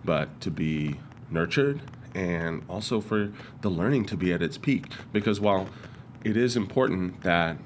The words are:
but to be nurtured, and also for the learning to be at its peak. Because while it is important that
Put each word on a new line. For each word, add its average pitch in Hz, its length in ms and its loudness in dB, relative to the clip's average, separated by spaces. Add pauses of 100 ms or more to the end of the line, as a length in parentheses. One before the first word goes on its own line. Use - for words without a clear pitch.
but 78 240 2 (140)
to 95 100 -4
be 76 480 -2 (320)
nurtured, 139 480 2 (360)
and 82 540 -2
also 107 300 -2
for 104 320 0 (300)
the 107 80 2
learning 104 360 4
to 98 120 -4
be 87 160 4
at 85 80 2
its 80 160 -2
peak. - 340 0 (220)
Because 104 260 2
while 98 300 2 (560)
it 110 100 2
is 120 220 4
important 95 640 2
that 85 440 4